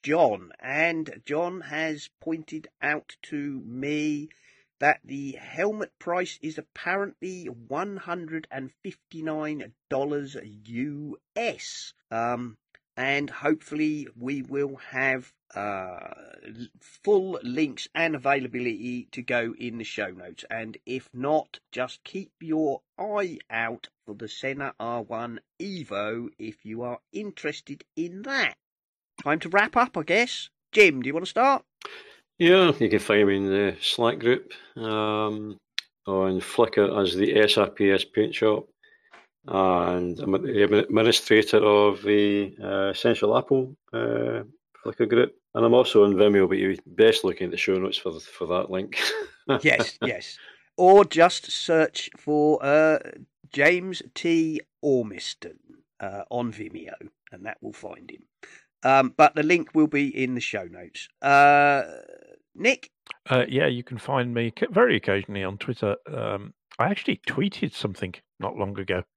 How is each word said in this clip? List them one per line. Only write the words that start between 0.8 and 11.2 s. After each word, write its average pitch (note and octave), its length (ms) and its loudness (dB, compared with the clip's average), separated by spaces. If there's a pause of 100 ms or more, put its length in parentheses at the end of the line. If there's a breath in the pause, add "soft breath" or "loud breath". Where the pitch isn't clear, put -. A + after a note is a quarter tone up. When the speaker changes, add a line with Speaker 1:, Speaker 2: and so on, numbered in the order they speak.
Speaker 1:
John F3 360 -4
has D#3 480 -8 (120)
pointed D#3+ 480 -10 (120)
out D3+ 420 -6
to C#3+ 420 -8
me D3 640 -6 (500 soft breath)
that D3 240 2
the C#3 300 -12
helmet G#3 680 -6
price F3 420 -6
is D#3 160 -10
apparently F#3 880 -8
one C#3+ 520 -8
hundred D#3+ 520 -10
and E3 220 -12 (100)
fifty-nine D#3 920 -10 (160)
dollars C#3 480 -4 (280)
U C#3+ 520 -8 (180)